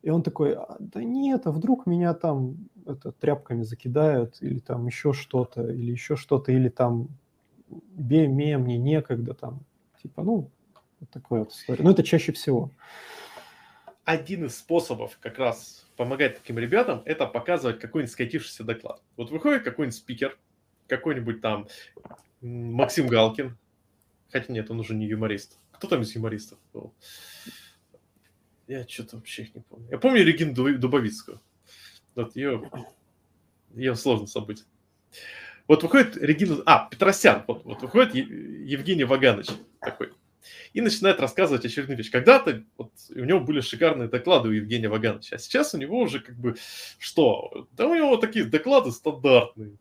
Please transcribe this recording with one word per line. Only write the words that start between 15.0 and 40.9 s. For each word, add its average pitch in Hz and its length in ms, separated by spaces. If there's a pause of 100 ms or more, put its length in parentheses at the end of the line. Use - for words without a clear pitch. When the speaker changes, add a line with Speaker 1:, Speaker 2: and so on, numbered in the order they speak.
Speaker 2:
как - 180
раз - 480 (100)
помогать 131 420
таким 113 200
ребятам, 160 460
это 147 220
показывать 123 520
какой-нибудь 127 340
скатившийся 123 520
доклад. - 380 (140)
Вот 117 140
выходит 226 340
какой-нибудь 127 320
спикер, - 420 (480)
какой-нибудь 123 560
там, 104 240 (760)
м, 120 300
Максим 135 360
Галкин. 117 500 (760)
Хотя 131 200
нет, 110 180
он 117 100
уже 110 140
не 107 120
юморист. 110 520 (140)
Кто - 160
там 135 140
из 107 120
юмористов 110 440 (140)
был? - 220 (1700)
Я 131 160
че-то 117 320
вообще - 280
их - 100
не - 80
помню. 117 280
Я 139 80
помню 247 260
Регину 156 300
Дуб-, 131 240
Дубовицкую. 123 600 (760)
Вот 110 220
ее, 127 280 (1120)
ее 127 220
сложно 110 300
забыть. 107 380 (1040)
Вот 151 140
выходит 247 340
Регина... 151 500
а, - 240
Петросян, 180 580
вот, - 160
вот 113 180
выходит 214 320
Е-, - 580
Евгений 147 320
Ваганович 123 440 (320)
такой - 320 (640)
и 214 80
начинает 190 380